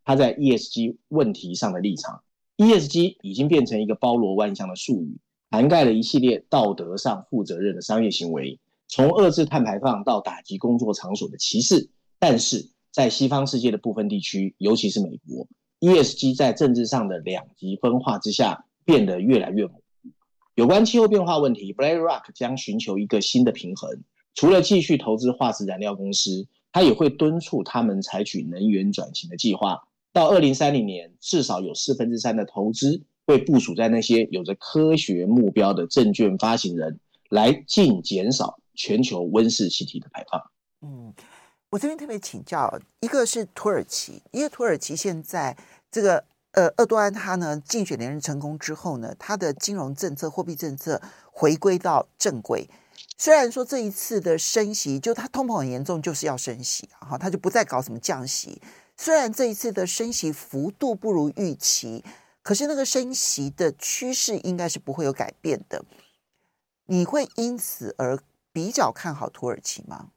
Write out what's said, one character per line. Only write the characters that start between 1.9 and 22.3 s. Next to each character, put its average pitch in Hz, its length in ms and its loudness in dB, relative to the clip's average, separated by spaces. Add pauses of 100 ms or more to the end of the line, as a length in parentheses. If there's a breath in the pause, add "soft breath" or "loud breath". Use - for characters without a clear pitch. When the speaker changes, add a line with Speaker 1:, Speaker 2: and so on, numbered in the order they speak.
Speaker 1:
场。 - 260 -12 (340)
E 220 180 8
S 160 140 4
G 170 340 2
已 98 100 -10
经 131 160 0
变 147 160 6
成 110 160 -2
一 107 60 0
个 107 80 0
包 120 220 2
罗 104 180 2
万 101 200 0
象 98 140 -8
的 90 80 -12
术 101 260 -2
语， - 160 -10 (320)
涵 113 160 4
盖 160 180 6
了 120 80 4
一 110 100 2
系 139 160 2
列 123 320 2
道 110 240 2
德 87 220 -8
上 139 340 -4
负 117 120 -2
责 85 160 -8
任 98 160 -2
的 87 60 -12
商 113 240 0
业 104 60 0
行 85 220 -4
为， 67 280 -8 (260)
从 135 220 4
遏 180 220 6
制 151 160 2
碳 139 180 2
排 104 140 -2
放 107 260 -2
到 110 160 0
打 - 220 -10
击 98 160 -12
工 117 180 2
作 113 160 0
场 98 240 -6
所 - 140 -6
的 - 80 -18
歧 - 240 -2
视。 - 260 2 (300)
但 139 200 4
是 - 300 -4 (240)
在 131 160 2
西 131 200 0
方 135 180 0
世 135 120 -2
界 120 120 2
的 107 80 0
部 107 160 -4
分 104 160 -2
地 101 100 -2
区， 98 380 -4
尤 104 180 2
其 - 140 0
是 107 100 -2
美 - 260 -4
国 64 220 -10 (300)
，E 180 180 6
S 139 180 4
G 131 200 0
在 127 180 2
政 131 220 4
治 120 100 2
上 113 240 -2
的 92 120 -4
两 87 260 -8 (100)
极 95 200 -6
分 123 220 0
化 117 200 -2
之 107 120 -6
下 104 360 -2 (180)
变 135 220 6
得 90 160 -2
越 120 160 6
来 95 100 -2
越 101 160 0
模 - 140 -10 (800)
有 120 60 6
关 196 180 8
气 226 160 4
候 220 80 8
变 202 160 4
化 165 140 2
问 139 160 4
题， 98 180 -10
BlackRock 160 520 0 (100)